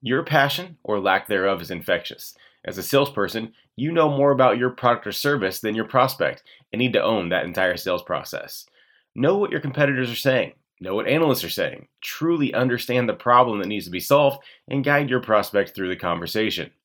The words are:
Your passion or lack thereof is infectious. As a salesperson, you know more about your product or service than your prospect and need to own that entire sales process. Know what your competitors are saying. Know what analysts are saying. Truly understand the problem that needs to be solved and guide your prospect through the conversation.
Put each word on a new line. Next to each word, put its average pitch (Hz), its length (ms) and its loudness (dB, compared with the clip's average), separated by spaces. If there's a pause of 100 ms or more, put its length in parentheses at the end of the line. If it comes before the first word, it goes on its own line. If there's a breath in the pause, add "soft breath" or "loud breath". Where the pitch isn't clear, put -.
Your 131 220 0
passion 139 600 0
or 104 160 0
lack 95 280 2
thereof 95 340 0
is 85 100 -10
infectious. - 600 -4 (300 soft breath)
As 92 140 -10
a 92 60 -8
salesperson, 113 680 -2 (240 soft breath)
you 143 160 -2
know 160 180 4
more 143 220 4
about 127 260 4
your 123 120 2
product 123 380 0
or 104 40 -6
service 107 480 -2
than 107 160 -2
your 110 80 -2
prospect 123 600 0 (280 soft breath)
and 104 80 -6
need 123 140 0
to 104 100 2
own 104 260 0
that 90 140 0
entire 90 320 0
sales 87 280 -4
process. - 640 -8 (500 soft breath)
Know 147 220 2
what 202 140 -2
your 151 80 -4
competitors 135 500 0
are 117 60 -8
saying. 123 380 0 (260)
Know 92 160 -6
what 107 140 -2
analysts 147 340 2
are 85 60 -6
saying. - 400 -4 (100)
Truly 156 540 -2
understand 123 560 0
the 104 40 0
problem 120 460 4
that 92 80 -4
needs 101 180 -6
to 87 60 -12
be 90 80 -4
solved 139 420 4 (280 loud breath)
and 135 120 -2
guide 143 280 2
your 127 120 2
prospect 101 540 0
through 95 140 -4
the 90 80 -4
conversation. 87 760 -4 (140)